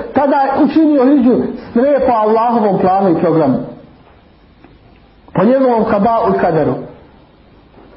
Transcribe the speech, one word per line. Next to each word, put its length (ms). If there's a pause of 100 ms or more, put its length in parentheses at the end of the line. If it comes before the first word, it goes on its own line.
(120)
tada 240
je 280
učinio 400
hidžu 320 (360)
sve 340
po 60
Allahovom 680
planu 320
i 100
programu. 380 (1800)
Po 100
njegovom 400
kadau 500
i 40
kaderu. 360 (1200)